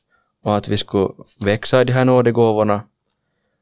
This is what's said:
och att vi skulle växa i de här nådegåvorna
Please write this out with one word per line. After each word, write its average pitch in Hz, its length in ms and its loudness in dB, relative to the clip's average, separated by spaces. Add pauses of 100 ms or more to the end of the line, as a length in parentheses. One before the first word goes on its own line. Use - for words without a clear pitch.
(420)
och 104 140 -2
att 101 120 -6
vi 104 80 -2
skulle 101 320 -2 (320)
växa 107 420 0
i - 20 2
de 123 80 -2
här 127 120 0
nådegåvorna 113 800 2 (800)